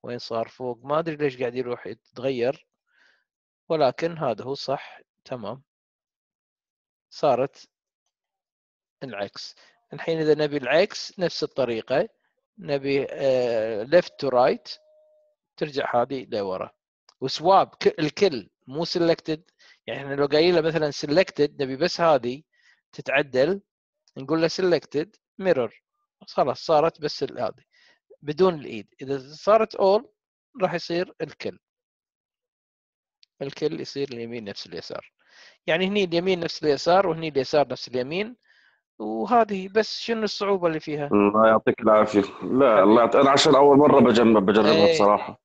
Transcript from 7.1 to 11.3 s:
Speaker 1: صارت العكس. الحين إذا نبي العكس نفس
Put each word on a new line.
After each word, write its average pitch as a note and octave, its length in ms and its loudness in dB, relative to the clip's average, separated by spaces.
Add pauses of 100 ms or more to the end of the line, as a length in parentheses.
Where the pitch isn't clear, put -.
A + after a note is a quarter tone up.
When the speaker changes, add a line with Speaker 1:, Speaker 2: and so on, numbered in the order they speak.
Speaker 1:
صارت C3+ 580 -2 (1300)
العكس. G2+ 520 -12 (380)
الحين D#3+ 260 -6
إذا D#3 160 2
نبي D3 220 -2
العكس D3 640 -2
نفس E3+ 240 -4